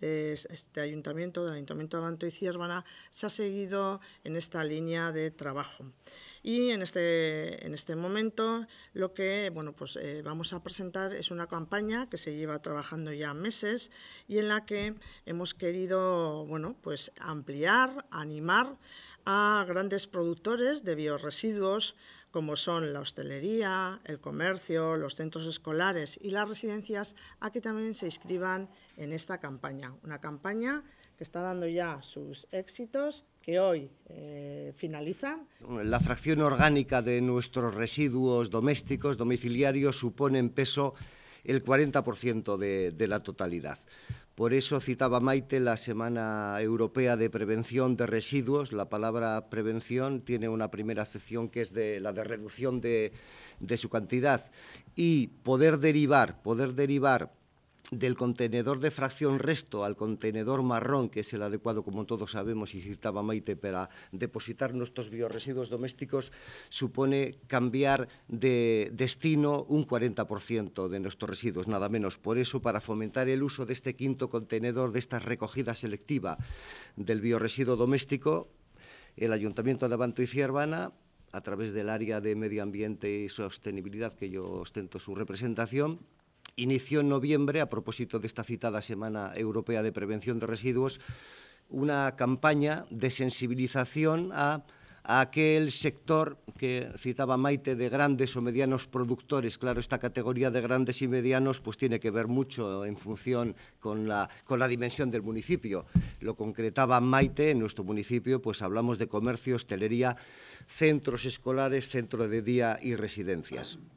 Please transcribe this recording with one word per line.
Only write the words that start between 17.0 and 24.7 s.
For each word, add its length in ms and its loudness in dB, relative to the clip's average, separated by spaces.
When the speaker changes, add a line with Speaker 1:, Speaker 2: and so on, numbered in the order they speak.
Speaker 1:
ampliar, 880 0
animar 680 0
a 400 4
grandes 380 -2
productores 760 0
de 100 0
biorresiduos, 1000 -2
como 260 -2
son 380 -2
la 60 -6
hostelería, 1040 -2
el 140 -8
comercio, 800 -2